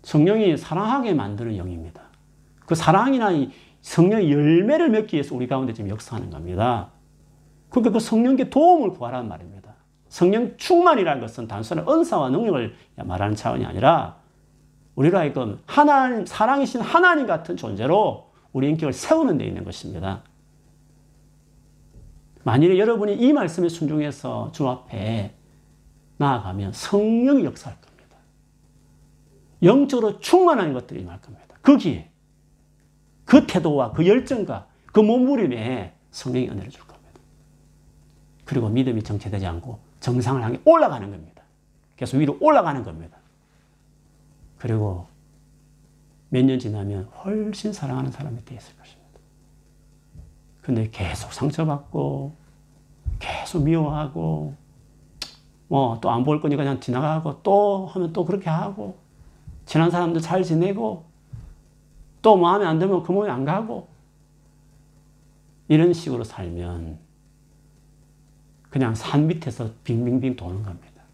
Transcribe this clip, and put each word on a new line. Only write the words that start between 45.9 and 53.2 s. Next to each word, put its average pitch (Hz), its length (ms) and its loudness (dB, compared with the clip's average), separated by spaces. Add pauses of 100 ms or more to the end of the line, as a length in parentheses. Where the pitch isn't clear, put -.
몇 127 140 4
년 131 120 2
지나면 101 460 -6 (180)
훨씬 208 520 -6
사랑하는 131 360 -6
사람이 123 360 -12
되어 123 100 -18
있을 - 220 -20
것입니다. - 240 -20 (1600)
근데 110 280 -2
계속 - 400 -8
상처받고, 143 1040 -4 (840)
계속 - 460 -6